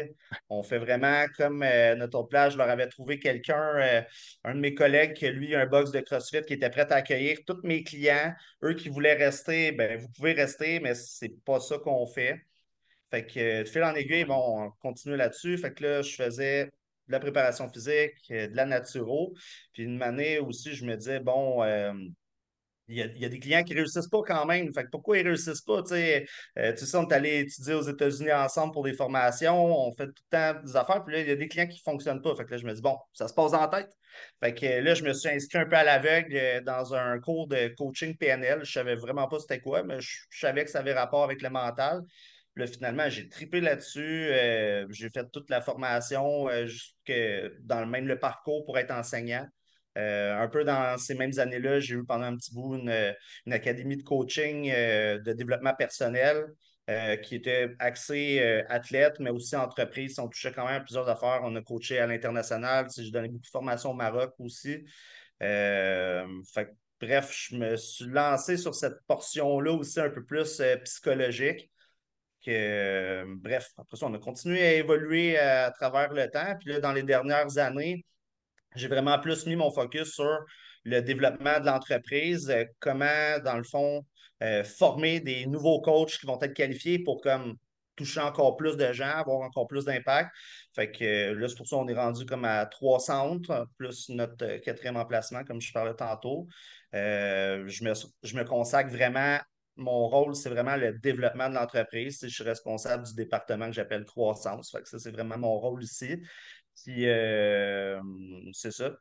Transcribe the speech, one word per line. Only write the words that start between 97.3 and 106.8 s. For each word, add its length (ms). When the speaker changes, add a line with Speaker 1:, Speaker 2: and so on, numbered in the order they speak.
Speaker 1:
je 160
me, 100
je 140
me 80
consacre 460
vraiment, 480
mon 300
rôle, 260
c'est 140
vraiment 280
le 180
développement 560
de 40
l'entreprise. 600
Tu 60
sais, 100
je 40
suis 100
responsable 600
du 100
département 520
que 80
j'appelle 320
croissance. 640
Fait 100
que 80
ça, 100
c'est 120
vraiment 260
mon 220
rôle 240
ici. 340